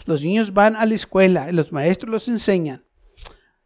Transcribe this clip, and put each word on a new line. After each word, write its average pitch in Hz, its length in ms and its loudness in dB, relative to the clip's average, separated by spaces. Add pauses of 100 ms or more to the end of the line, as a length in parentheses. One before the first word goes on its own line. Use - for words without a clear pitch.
los 151 160 -2
niños 202 320 -2
van 208 200 4
a 220 120 0
la 220 80 2
escuela 185 560 2
y - 20 -4
los 160 180 0
maestros 175 400 -2
los 220 180 -6
enseñan, 180 540 -2 (840)